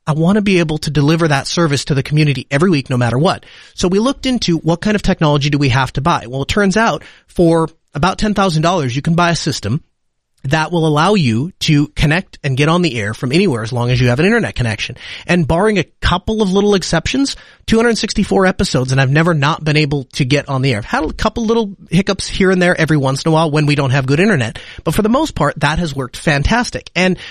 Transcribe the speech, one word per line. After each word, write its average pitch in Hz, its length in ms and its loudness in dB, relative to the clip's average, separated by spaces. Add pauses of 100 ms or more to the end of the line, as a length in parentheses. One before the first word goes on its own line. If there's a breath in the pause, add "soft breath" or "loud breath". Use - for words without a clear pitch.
I 156 60 0
want 170 240 2
to 214 60 2
be 190 180 2
able 156 180 -2
to 151 140 -6
deliver 156 340 2
that 139 220 0
service 151 380 -2
to 151 100 0
the 135 80 -2
community 147 480 0
every 170 180 2
week, 143 180 0
no 131 80 -2
matter 120 220 0
what. 156 260 0 (300 loud breath)
So 190 140 0
we 190 100 0
looked 269 280 -2
into 214 320 0
what 165 220 -2
kind 214 140 0
of 196 80 -2
technology 147 480 0
do 143 80 2
we 139 120 2
have 131 240 0
to 143 60 -4
buy. 147 280 -2
Well, 135 140 -6
it - 60 -8
turns 202 280 0
out 208 260 0 (240 loud breath)
for 165 420 2 (260)
about 175 240 -2
ten 214 140 0
thousand 185 300 0
dollars, 156 320 0
you 139 80 -4
can 165 140 0
buy 170 140 2
a 165 60 0
system 131 460 -4 (600)
that 156 260 0
will 165 160 2
allow 160 280 2
you 139 440 0
to 147 300 2
connect 160 560 -2
and 131 120 -4
get 147 120 2
on 175 120 2
the 123 200 -2
air 104 140 -4
from 131 180 -6
anywhere 147 320 0
as 110 80 -8
long 120 180 -2
as 123 100 2
you 123 100 4
have 123 100 0
an 180 60 4
internet 202 280 0
connection. 117 420 -4 (300 loud breath)
And 170 220 2
barring 190 300 2
a 151 40 0
couple - 580 -2
of 190 120 0
little 202 240 2
exceptions, 262 580 -2 (320 loud breath)
two 226 120 2
hundred 233 200 2
sixty-four 196 480 0
episodes, 131 460 -2
and 135 80 2
I've 131 100 2
never 165 240 2
not 151 300 -2
been 151 120 0
able 147 360 -2
to 147 120 -2
get 139 240 0
on 135 140 -2
the 135 100 0
air. 104 60 -2
I've 113 60 -8
had 254 180 -4
a - 100 -6
couple 220 340 -4
little 220 280 0 (160)
hiccups 190 380 0
here 190 240 2
and 180 100 2
there 175 180 2
every 156 160 2
once 135 280 -2
in 165 60 0
a - 20 4
while 160 180 2
when 147 160 2
we 143 80 2
don't 139 160 0
have 131 160 0
good 143 140 2
internet. 170 400 0 (240 loud breath)
But 165 100 -2
for 220 80 2
the 214 60 2
most 285 260 0
part, 147 260 -2
that 156 200 0
has 147 160 -4
worked 127 200 -10
fantastic. 170 800 -2
And 185 240 0 (120)